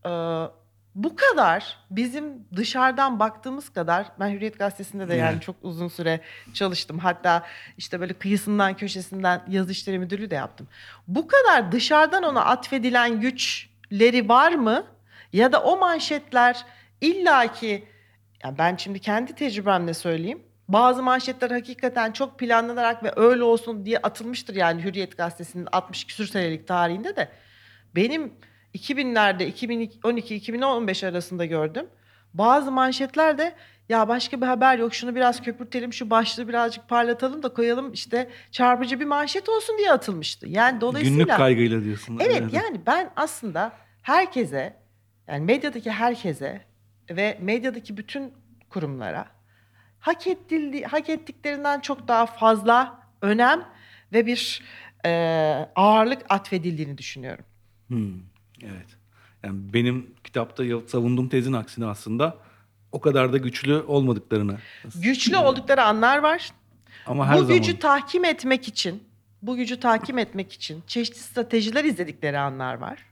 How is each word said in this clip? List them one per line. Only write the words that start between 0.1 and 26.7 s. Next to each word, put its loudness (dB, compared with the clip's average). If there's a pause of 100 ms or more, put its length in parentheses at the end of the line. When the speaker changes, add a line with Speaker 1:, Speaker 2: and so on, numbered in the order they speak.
Speaker 1:
bu -4
kadar 2 (140)
bizim -4 (300)
dışarıdan 0
baktığımız -4
kadar, 0 (120)
ben -2
Hürriyet -6
Gazetesi'nde -6
de 0
yani 2
Speaker 2:
Evet. -4
Speaker 1:
çok -12
uzun -8
süre -4 (320)
çalıştım. -4
Hatta 2 (340)
işte -10
böyle -6
kıyısından 0
köşesinden -4
yazı -2
işleri -6
müdürlüğü -8
de -6
yaptım. -10 (400)
Bu -2
kadar 6
dışarıdan 4
ona 2
atfedilen 2
güçleri 0
var 8
mı? 2 (500)
Ya 6
da 4
o 4
manşetler 2 (360)
illaki, 2 (580)
yani -8
ben 2
şimdi -10
kendi -4
tecrübemle -2
söyleyeyim. -6 (240)
Bazı 4
manşetler -2
hakikaten -4
çok -6
planlanarak 0
ve -2
öyle 6
olsun 0
diye -2
atılmıştır -6
yani 0
Hürriyet -6
Gazetesi'nin -8
altmış -4
küsür -8
senelik -4
tarihinde -2